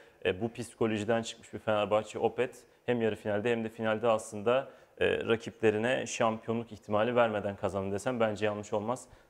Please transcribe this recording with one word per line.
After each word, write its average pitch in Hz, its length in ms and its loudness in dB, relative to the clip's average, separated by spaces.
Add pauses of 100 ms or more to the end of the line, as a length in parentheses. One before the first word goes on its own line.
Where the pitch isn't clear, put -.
(240)
e, 92 160 0
bu 117 120 -2
psikolojiden 113 720 0
çıkmış - 320 -12
bir 104 40 -8
Fenerbahçe 107 600 0
Opet 117 380 0 (300)
hem 120 160 0
yarı 104 140 2
finalde 107 360 0
hem 113 120 0
de 110 40 -4
finalde 110 400 0
aslında, 110 600 0 (300)
e, 92 280 2
rakiplerine 113 800 0
şampiyonluk 113 680 -2
ihtimali 110 440 0
vermeden 104 400 2
kazandı 98 380 -2
desem 120 260 -2
bence 107 260 0
yanlış 104 260 -4
olmaz. 110 320 -4 (260)